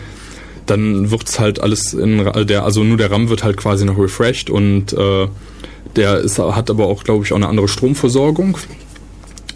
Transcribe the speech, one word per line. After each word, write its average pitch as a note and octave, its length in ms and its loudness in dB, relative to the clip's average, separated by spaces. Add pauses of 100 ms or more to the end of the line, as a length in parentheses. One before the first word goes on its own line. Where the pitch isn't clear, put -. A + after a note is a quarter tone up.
(680)
dann G#2 440 2
wird's - 300 -2
halt G#2 200 2
alles - 320 0
in G#2+ 280 2
Ra-, G#2 240 2
der, G2+ 200 2
also G#2+ 200 2
nur A2+ 120 4
der G#2+ 140 2
ram A2 180 2
wird A2 140 0
halt G#2 140 2
quasi G2+ 280 0
noch G2 140 2
refreshed A2+ 500 0
und, G2+ 440 2
äh, G2 340 2 (720)
der G2+ 220 4
ist, - 200 -2
hat G#2+ 320 0
aber G#2+ 160 2
auch, G2+ 160 -2
glaub G#2+ 220 0
ich, - 80 -4
auch - 40 2
eine G2+ 120 2
andere G2+ 180 2
Stromversorgung C#3+ 920 2 (1000)